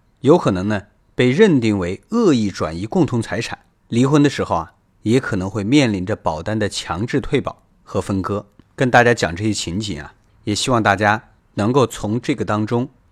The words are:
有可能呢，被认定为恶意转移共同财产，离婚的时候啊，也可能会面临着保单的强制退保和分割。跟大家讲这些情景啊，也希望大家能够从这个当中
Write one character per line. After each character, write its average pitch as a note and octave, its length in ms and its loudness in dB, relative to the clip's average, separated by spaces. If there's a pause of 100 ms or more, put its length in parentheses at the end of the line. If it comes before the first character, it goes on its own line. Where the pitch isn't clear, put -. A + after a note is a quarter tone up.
(200)
有 C#3+ 180 4
可 D#3 140 0
能 F#2 160 -2
呢， G#2+ 160 -2 (320)
被 B2 160 2
认 E3+ 280 4
定 A2 200 2
为 F2+ 300 -6
恶 A3 240 2
意 G#2+ 180 0
转 E2 260 -6
移 F2+ 80 -6
共 A2 200 2
同 A#2+ 140 -2
财 G#2+ 220 -6
产， - 160 -8 (300)
离 A#2+ 180 2
婚 C#3+ 160 4
的 C#3+ 80 4
时 A2+ 140 -4
候 F2+ 120 -2
啊， E2+ 180 -6 (280)
也 A#2 180 2
可 C3 160 -4
能 F#2 140 -4
会 G#2 140 -6
面 B2+ 280 4
临 F#2 140 -2
着 G#2 100 -2
保 D#2+ 280 -6
单 G#2+ 140 -4
的 G#2 120 0
强 - 360 -6
制 C#3 140 -2
退 B2+ 220 -2
保 - 220 -10 (180)
和 - 180 -6
分 F#2+ 220 -2
割。 G2+ 260 -6 (280)
跟 C3 160 0
大 B2 120 6
家 A#2+ 100 6
讲 F2 220 -2
这 F#2 80 -6
些 A2 80 0
情 F#2 280 -4
景 G2+ 200 -6
啊， D2+ 140 -16 (300)
也 G#2 100 -4
希 - 160 -4
望 A#2+ 140 2
大 G2+ 120 4
家 G#2 360 0 (240)
能 G#2+ 160 0
够 B2+ 160 4
从 A2 340 -6
这 D3 140 -2
个 G#2+ 100 -6
当 G#2+ 200 -2
中 A#2+ 220 -2 (240)